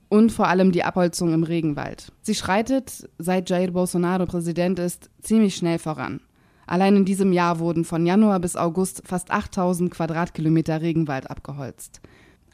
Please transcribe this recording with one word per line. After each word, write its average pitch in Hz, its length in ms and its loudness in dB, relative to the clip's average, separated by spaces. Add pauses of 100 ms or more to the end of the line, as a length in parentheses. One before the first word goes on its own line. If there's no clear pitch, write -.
und 214 220 6
vor 208 160 0
allem 185 240 4
die 170 140 2
Abholzung 175 500 0
im 160 80 2
Regenwald. 151 680 -4 (100)
Sie 214 140 -2
schreitet, 240 720 -2 (100)
seit 180 320 -2
Jair 180 220 0
Bolsonaro 180 520 0
Präsident 175 540 -2
ist, 175 320 -6 (100)
ziemlich 214 360 2
schnell 170 240 -2
voran. 147 400 -8 (440)
Allein 190 300 2
in 196 100 6
diesem 196 280 2
Jahr 175 260 2
wurden 165 260 0
von 165 220 -2
Januar 196 320 4
bis 175 160 -4
August 170 500 -2
fast - 280 -6
achttausend 180 580 -2
Quadratkilometer 160 920 -2
Regenwald 151 480 -2
abgeholzt. - 720 -14 (540)